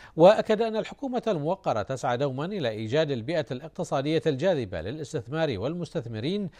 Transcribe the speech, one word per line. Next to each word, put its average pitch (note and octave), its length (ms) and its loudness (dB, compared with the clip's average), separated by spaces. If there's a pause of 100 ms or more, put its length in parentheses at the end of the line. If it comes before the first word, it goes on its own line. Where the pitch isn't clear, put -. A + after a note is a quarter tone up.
(160)
وأكد G#3 460 8
أن A3 140 -2
الحكومة B3 520 -4
الموقرة D#3 540 0
تسعى B2 360 -2
دوما C#3 280 -2
إلى F3+ 240 -2
إيجاد A2+ 420 0
البيئة C#3 400 -2
الاقتصادية D3+ 760 -2
الجاذبة C3 540 0
للاستثمار C3+ 760 -4
والمستثمرين D#3 920 -4 (100)